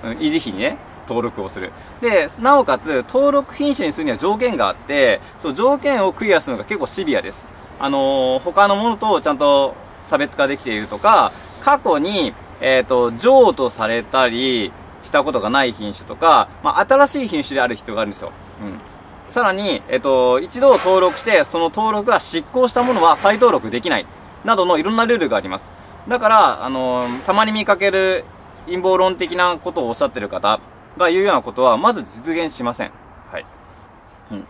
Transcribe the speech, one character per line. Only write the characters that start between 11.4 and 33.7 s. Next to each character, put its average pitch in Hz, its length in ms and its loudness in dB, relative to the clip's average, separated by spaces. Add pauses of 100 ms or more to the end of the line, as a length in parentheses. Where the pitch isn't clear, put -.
過 277 180 2
去 233 180 0
に、 311 360 -2 (280)
え 131 200 2
ー - 20 -2
と、 123 280 0
譲 226 420 6
渡 127 160 -2
さ 110 180 -4
れ 113 160 -2
た 131 240 0
り 120 440 -2 (320)
し - 80 -16
た 147 120 2
こ 147 80 -4
と 127 80 -2
が 101 100 -4
な 135 140 2
い 120 100 -2
品 101 200 -10
種 - 120 -18
と 107 100 -12
か、 143 340 4 (140)
ま - 160 0
あ、 294 60 2
新 277 220 4
し 277 180 -6
い - 20 -8
品 277 160 -4
種 277 120 -8
で 277 60 2
あ - 60 2
る 113 80 -4
必 - 140 -16
要 107 60 -8
が 110 60 -2
あ 110 40 -2
る 104 40 -8
ん - 20 -12
で 98 60 -14
す - 40 -14
よ。 87 100 -12 (300)
う 104 40 -14
ん。 92 140 -14 (520)
さ 240 120 0
ら 196 100 2
に、 196 360 -4
え 131 80 -2
っ 127 40 0
と、 127 380 4
一 185 200 -8
度 269 180 8
登 185 240 4
録 180 180 2
し - 40 -14
て、 190 200 4
そ - 160 -6
の 165 60 0
登 214 300 -2
録 208 140 -4
が 214 100 2
失 - 300 -8
効 254 180 0
し 226 60 -4
た 247 100 0
も 254 100 0
の 185 100 0
は 160 140 4
再 202 180 2
登 226 160 4
録 120 180 -2
で 247 120 -4
き 180 80 -6
な 123 100 0
い、 - 60 -10 (380)
な 226 120 2
ど 185 100 2
の 175 120 2
い 156 60 -2
ろ 196 80 -2
ん 226 40 -2
な 226 100 2
ル 233 100 2
ー 226 40 -2
ル 160 100 -2
が 208 80 0
あ - 20 0
り - 100 -10
ま 92 100 -6
す。 - 120 -18 (360)
だ 240 120 -2
か 220 100 2
ら、 165 360 4
あ 127 40 -4
の 127 380 -2
ー、 123 140 -6
た 190 120 -2
ま 214 120 4
に 220 60 -4
見 214 140 -4
か 202 120 2
け 196 140 0
る 190 340 0 (400)
陰 180 160 -6
謀 185 160 2
論 185 200 2
的 175 180 -6
な 180 220 0
こ 180 140 -10
と 170 140 -4
を 117 40 -4
お - 20 -4
っ 113 40 -4
し - 60 -4
ゃ 147 40 0
っ 123 60 -4
て 123 80 -8
る 101 100 -8
方 101 300 -2 (380)
が 175 120 2
言 185 120 2
う - 20 2
よ 202 80 2
う 156 40 2
な 131 60 2
こ 120 100 -12
と 123 120 -2
は、 120 140 4
ま 208 160 2
ず 165 100 -6
実 143 320 -10
現 165 180 -4
し - 100 -12
ま 120 100 -4
せ 110 120 -8
ん。 - 60 -14 (400)
は 87 80 -10
い。 - 60 -16 (840)